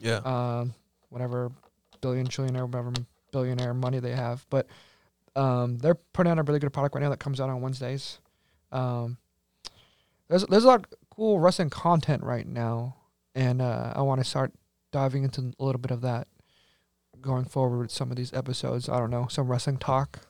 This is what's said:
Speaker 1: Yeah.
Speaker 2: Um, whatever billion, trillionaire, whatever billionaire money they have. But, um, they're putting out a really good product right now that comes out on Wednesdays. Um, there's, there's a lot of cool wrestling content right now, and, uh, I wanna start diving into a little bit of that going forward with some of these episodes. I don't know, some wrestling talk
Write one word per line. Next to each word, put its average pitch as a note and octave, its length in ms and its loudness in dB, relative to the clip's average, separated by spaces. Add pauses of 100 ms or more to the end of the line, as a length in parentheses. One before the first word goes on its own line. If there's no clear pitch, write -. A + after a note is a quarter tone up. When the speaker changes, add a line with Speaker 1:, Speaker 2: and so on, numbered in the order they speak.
Speaker 1:
Yeah. A2+ 240 2
Speaker 2:
Um, B2 480 -2 (360)
whatever B2 420 -4 (500)
billion, B2+ 260 0
trillionaire, B2+ 400 -2
whatever B2 240 -4 (400)
billionaire B2 420 -2
money B2+ 260 0
they A#2+ 140 -4
have. B2 360 -4
But, C3 180 2 (680)
um, B2 420 2
they're D#3 180 4
putting - 360 2
out D#3+ 80 4
a D#3 40 2
really D3 160 2
good C#3+ 140 -2
product C#3+ 220 0
right C3+ 60 -2
now C#3+ 80 2
that C#3 100 -2
comes C#3 200 -4
out C3+ 100 -2
on B2+ 120 -4
Wednesdays. C3 580 -6 (520)
Um, B2 460 -2 (1120)
there's, F3+ 200 4
there's G#3 160 6
a B3+ 40 8
lot B3 120 10
of E3 60 -8 (260)
cool G#3+ 280 2
wrestling F3 300 4
content E3 540 2
right A#2+ 240 -4
now, A#2 480 -4 (400)
and, B2+ 260 2
uh, A#2 340 -2
I C3+ 60 0
wanna C3+ 220 2
start C3+ 280 -2 (400)
diving C3+ 320 0
into B2+ 360 -4
a C3+ 40 -4
little C3 160 0
bit B2+ 120 -4
of A#2+ 100 -4
that B2 260 -2 (960)
going B2+ 240 0
forward B2+ 340 0
with A#2 120 -4
some B2+ 200 -4
of B2 60 -4
these B2 160 -6
episodes. B2+ 560 -4
I B2 100 0
don't A#2 120 0
know, A#2+ 180 -2
some C3 180 -2
wrestling B2+ 300 0
talk C3+ 520 -2